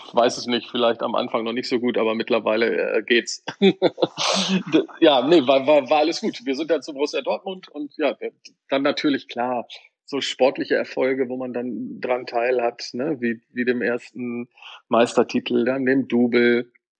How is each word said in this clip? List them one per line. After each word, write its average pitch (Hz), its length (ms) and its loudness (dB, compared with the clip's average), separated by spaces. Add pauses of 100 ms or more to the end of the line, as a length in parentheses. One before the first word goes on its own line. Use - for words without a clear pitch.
(140)
weiß 120 240 2
es - 100 -10
nicht, 120 220 -4
vielleicht 117 320 0
am 123 140 -4
Anfang 117 280 -2
noch 113 100 -4
nicht 127 140 -6
so 120 120 0
gut, 120 180 0
aber 113 160 0
mittlerweile, 110 840 0
äh, 107 60 -2
geht's. - 480 0
<laughs> - 100 -20
D-, 180 1200 0 (160)
ja, 139 280 6
nee, 151 200 6
war, 135 180 4
war, 143 240 4
war 151 100 4
alles 156 220 0
gut. 151 240 -6
Wir 131 100 -2
sind 156 140 -8
dann 151 120 0
zu 156 120 -14
Borussia 147 280 -4
Dortmund 185 480 -6
und 147 280 -12
ja, 143 220 0
äh, 113 120 -8 (380)
dann 139 140 0
natürlich 143 440 0
klar, 123 380 -4 (400)
so 135 160 -6
sportliche 135 540 0
Erfolge, 131 540 -2
wo 127 80 -8
man 127 160 -8
dann 120 480 -8
dran 123 240 -2
teil 123 360 0
hat, 120 320 -4
ne, 135 260 -4
wie, 117 220 -2 (120)
wie 123 100 -4
dem 123 180 0
ersten 120 680 -6 (400)
Meistertitel, 120 760 2
dann 131 200 -2
dem 135 220 2
Double. 120 640 2 (280)